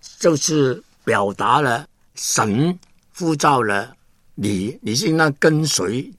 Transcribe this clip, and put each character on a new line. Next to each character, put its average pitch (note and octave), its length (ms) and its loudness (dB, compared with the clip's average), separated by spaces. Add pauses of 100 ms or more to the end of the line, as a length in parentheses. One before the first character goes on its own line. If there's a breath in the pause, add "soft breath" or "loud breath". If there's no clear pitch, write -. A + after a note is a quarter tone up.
(180)
就 E3 180 4
是 C#3 460 0 (220)
表 G#2 280 0
达 A2 280 2
了 B2+ 260 -2 (280)
神 B2+ 640 -2 (400)
呼 E3 180 -2
召 C#3+ 280 2
了 G#2 320 -2 (400)
你， G2+ 480 -4
你 G#2+ 120 -4
是 F#3+ 120 -2
应 D#3+ 100 2
当 D#3 220 2
跟 D#3+ 260 2
随 B2+ 540 -4